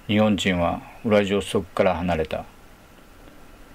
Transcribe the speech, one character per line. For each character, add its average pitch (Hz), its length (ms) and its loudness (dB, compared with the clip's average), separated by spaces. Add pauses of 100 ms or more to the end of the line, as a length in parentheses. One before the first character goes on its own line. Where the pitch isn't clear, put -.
日 107 100 0
本 107 180 4
人 90 240 -2
は 85 220 -2 (240)
ウ 110 60 0
ラ 104 120 6
ジ 98 120 -2
オ 98 80 0
ス - 80 -12
ト 101 100 0
ッ - 20 -10
ク - 120 -16
か 104 80 2
ら 92 120 4
離 85 220 -2
れ 80 80 -2
た。 - 200 -8 (1300)